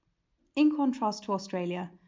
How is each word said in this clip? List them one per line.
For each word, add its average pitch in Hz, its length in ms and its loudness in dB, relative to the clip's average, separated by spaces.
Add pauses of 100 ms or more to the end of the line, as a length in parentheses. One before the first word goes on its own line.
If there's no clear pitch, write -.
(560)
In 302 200 6
contrast 247 480 0
to 208 100 -2
Australia, 180 560 -4 (180)